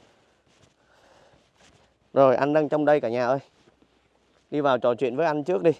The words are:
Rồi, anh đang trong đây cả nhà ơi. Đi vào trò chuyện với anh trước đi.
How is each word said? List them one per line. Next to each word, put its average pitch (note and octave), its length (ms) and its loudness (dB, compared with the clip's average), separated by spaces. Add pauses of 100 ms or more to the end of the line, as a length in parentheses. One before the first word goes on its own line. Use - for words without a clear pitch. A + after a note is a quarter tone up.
(2250)
Rồi, C3 200 6
anh C#3+ 180 -2
đang D3+ 160 0
trong D3+ 160 -2
đây D3 160 2
cả A2+ 80 -4
nhà A#2+ 160 -4
ơi. C3+ 140 0 (1120)
Đi D3 100 -4
vào C3+ 160 0
trò A#2+ 180 0
chuyện A#2+ 200 -4
với D#3+ 100 -2
anh D3+ 180 -4
trước F3+ 200 -4
đi. E3 160 4